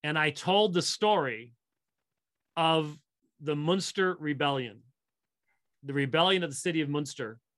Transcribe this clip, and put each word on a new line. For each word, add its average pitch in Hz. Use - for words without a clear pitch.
And 151
I 151
told 190
the 170
story 131
of 160
the 147
Munster 180
Rebellion, 139
the 139
rebellion 160
of 156
the 131
city 165
of 143
Munster, 139